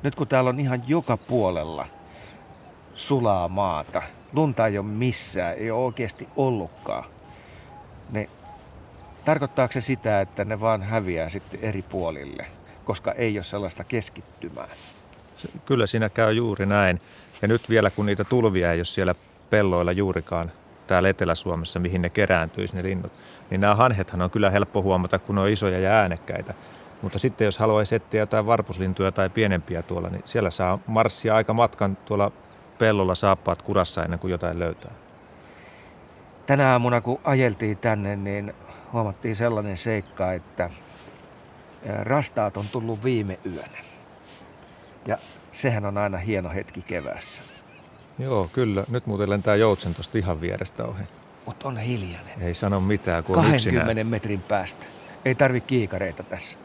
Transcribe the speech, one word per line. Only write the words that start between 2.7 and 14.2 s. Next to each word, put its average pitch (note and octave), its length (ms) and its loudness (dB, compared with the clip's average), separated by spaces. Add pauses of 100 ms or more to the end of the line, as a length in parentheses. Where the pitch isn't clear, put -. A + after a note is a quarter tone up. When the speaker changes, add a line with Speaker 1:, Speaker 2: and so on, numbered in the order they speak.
Speaker 1:
sulaa G#2 540 0
maata, F2+ 540 -2 (300)
lunta C#3 340 2
ei G2+ 120 0
ole G2+ 80 -4
missään, G#2 680 -2
ei A2 160 -6
ole A#2+ 140 -2
oikeasti A#2 520 -6
ollutkaan, A2+ 680 -2 (1040)
niin G#2 200 -6 (920)
tarkoittaako C#3 480 2
se C3 80 -2
sitä, A2 400 0
että G2 240 -2
ne G#2 160 -4
vaan A2 220 2
häviää F#2 480 -2
sitten - 320 -10
eri G2+ 200 -4
puolille, D#2+ 640 -8 (380)
koska - 280 -4
ei A2 260 -2
ole F#2 60 -8
sellaista G2 400 -8
keskittymää? - 840 -8 (680)